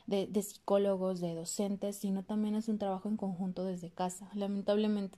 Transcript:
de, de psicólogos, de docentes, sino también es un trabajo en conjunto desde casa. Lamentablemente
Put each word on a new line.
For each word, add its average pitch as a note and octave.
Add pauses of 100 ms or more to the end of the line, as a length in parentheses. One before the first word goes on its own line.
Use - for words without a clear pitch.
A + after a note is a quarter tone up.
de, G3
de G3+
psicólogos, F#3+
de E3+
docentes, G3+
sino F#3+
también G#3+
es A3
un G#3+
trabajo G3
en G#3
conjunto F#3
desde F3+
casa. F#3
Lamentablemente G3+